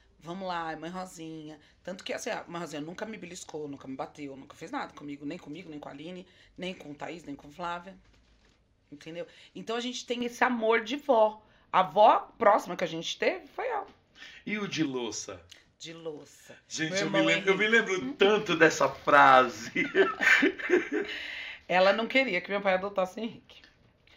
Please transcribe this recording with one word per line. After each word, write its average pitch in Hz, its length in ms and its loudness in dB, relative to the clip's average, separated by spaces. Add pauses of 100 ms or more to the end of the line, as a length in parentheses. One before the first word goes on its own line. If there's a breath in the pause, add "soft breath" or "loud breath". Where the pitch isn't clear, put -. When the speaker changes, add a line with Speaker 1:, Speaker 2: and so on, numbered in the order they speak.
(200)
Speaker 1:
Vamos 185 280 -10
lá, 165 300 -6
mãe 160 140 -10
Rosinha." 160 680 -14 (240 soft breath)
Tanto 185 200 -12
que, 240 100 -8
assim, - 160 -8
a 185 180 -8
mãe 170 140 -10
Rosinha 156 200 -10
nunca 165 220 -10
me 214 140 -10
beliscou, 170 500 -14
nunca 139 200 -14
me 135 80 -10
bateu, 143 420 -12
nunca - 180 -20
fez 160 140 -16
nada 240 240 -10
comigo. 147 320 -14
Nem 160 140 -8
comigo, 160 280 -16
nem 151 120 -14
com 147 100 -14
a - 20 -14
Aline, 175 360 -14 (280 soft breath)
nem 185 200 -10
com 147 180 -16
Thaís, 147 300 -12
nem 143 120 -12
com 143 140 -20
Flávia. 175 480 -10 (960)
Entendeu? 165 340 -12 (300 soft breath)
Então, 202 200 -8
a 240 60 -4
gente 240 240 -8
tem 247 180 -4
esse 240 200 -2
amor 226 400 2
de 233 140 -6
vó. 220 440 4 (320 soft breath)
A 185 80 6
vó 233 560 6
próxima 208 380 4
que 185 80 -4
a 175 40 -2
gente 165 300 -8
teve 311 300 -2
foi 427 200 -8
ela. 480 200 -6 (580 loud breath)
Speaker 2:
E 208 140 -6
o 202 80 -4
de 147 160 -2
louça? 113 580 -6 (360 soft breath)
Speaker 1:
De 160 160 -16
louça. 160 640 -16 (100)
Speaker 2:
Gente, 160 240 -6
Speaker 1:
Meu 190 120 -2
Speaker 2:
eu 196 60 -2
me 196 100 0
Speaker 1:
irmão - 60 2
Speaker 2:
lembro, 190 260 2
eu 185 60 2
me 208 80 2
Speaker 1:
Henrique. 220 280 2
Speaker 2:
lembro - 220 -4
tanto 202 380 2
dessa 160 360 4
frase. 131 840 6
<laughs> - 2000 0
Speaker 1:
Ela 190 240 6
não 220 120 -2
queria 220 360 2
que - 80 -14
meu 202 100 -2
pai 196 140 2
adotasse 185 480 -2
Henrique. - 400 -12 (560 soft breath)